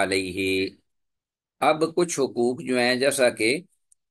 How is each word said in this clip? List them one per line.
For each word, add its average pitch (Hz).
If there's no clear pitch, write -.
अलैहि। 95
अब 156
कुछ 175
हुकूक 123
जो 127
हैं, 123
जैसा 131
कि, 110